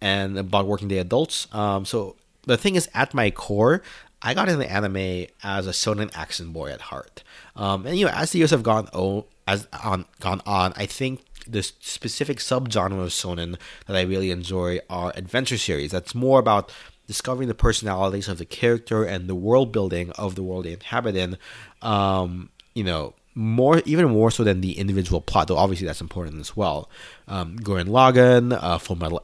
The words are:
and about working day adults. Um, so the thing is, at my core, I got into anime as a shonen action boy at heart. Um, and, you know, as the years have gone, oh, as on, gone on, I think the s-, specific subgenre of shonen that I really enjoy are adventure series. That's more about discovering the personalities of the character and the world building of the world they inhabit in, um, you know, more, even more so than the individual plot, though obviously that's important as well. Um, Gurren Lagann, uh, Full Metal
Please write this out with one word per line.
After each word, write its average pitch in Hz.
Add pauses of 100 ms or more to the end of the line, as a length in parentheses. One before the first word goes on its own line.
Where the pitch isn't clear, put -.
and 98
about 98
working 101
day 95
adults. 117
Um, 101
so 101 (300)
the 127
thing 190
is, 170
at -
my 110
core, 113 (400)
I 120
got 190
into 151
anime 95 (160)
as 98
a 92
shonen 107
action 82
boy 73
at 64
heart. - (320)
Um, 98
and, 175
you 202
know, 143
as -
the 180
years 160
have 131
gone, 110
oh, 98 (220)
as 104 (160)
on, 95 (160)
gone 95
on, 92
I 101
think 131 (220)
the 110
s-, -
specific -
subgenre 107
of 90
shonen 85 (300)
that 101
I 92
really 95
enjoy 90
are 90
adventure 113
series. 76
That's 90
more 131
about 110 (360)
discovering 127
the 110
personalities 98
of 92
the 85
character 117
and 90
the 92
world 113
building 87
of 98
the 95
world 92
they 85
inhabit 113
in, 90 (440)
um, 95 (240)
you 110
know, 80 (200)
more, 123
even 156
more 113
so 113
than 95
the 92
individual 95
plot, -
though 90
obviously 92
that's 78
important 80
as -
well. 78 (360)
Um, 92
Gurren 98
Lagann, 123
uh, 87
Full -
Metal 85